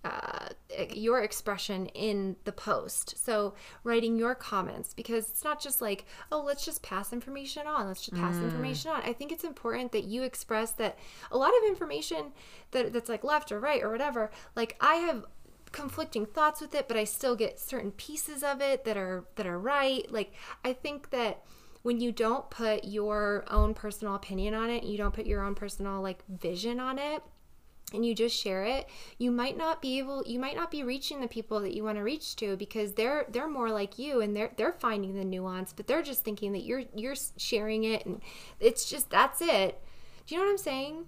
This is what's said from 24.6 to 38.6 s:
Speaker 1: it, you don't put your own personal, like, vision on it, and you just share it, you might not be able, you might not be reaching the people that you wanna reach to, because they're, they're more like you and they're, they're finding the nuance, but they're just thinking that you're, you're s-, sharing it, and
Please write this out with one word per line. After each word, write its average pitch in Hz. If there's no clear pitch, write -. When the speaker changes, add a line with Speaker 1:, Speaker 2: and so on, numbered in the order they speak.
Speaker 1:
it, 240
you 208
don't 202
put 220
your 202
own 202
personal, 196
like, 190
vision 226
on 262
it, 294
and 226
you 233
just 226
share 190
it, 254
you 240
might 240
not 320
be 262
able, 269
you 240
might 269
not 330
be 294
reaching 269
the 247
people 220
that 202
you 214
wanna 214
reach 294
to, 202
because 202
they're, 269
they're 277
more 247
like 202
you 269
and 208
they're, 214
they're 262
finding 202
the 196
nuance, 185
but 208
they're 302
just 285
thinking 202
that 190
you're, 254
you're 233
s-, -
sharing 220
it, 220
and -